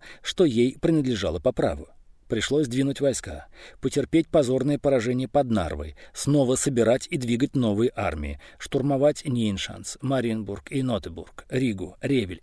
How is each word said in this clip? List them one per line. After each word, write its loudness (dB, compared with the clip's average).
что 0
ей 2
принадлежало 0
по 2
праву. -4
Пришлось 0
двинуть -2
войска, -4
потерпеть 0
позорное 2
поражение 2
под 2
Нарвой, -2
снова 2
собирать 2
и -2
двигать 0
новые 2
армии, -4
штурмовать 0
Нейншанс, -4
Мариенбург -4
и -2
Нотебург, -6
Ригу, -4
Ревель -2